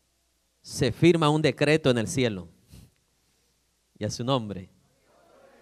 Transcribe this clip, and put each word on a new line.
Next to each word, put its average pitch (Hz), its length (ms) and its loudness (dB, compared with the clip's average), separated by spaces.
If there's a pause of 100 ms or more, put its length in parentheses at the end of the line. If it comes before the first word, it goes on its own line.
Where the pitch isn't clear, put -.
(600)
Se - 320 -4
firma 165 340 4
un 156 140 2
decreto 147 480 0
en 123 80 4
el 107 100 -2
cielo. 98 400 -4 (1500)
Y 104 60 -6
a 104 40 -2
su - 140 -10
nombre. 110 460 -6 (920)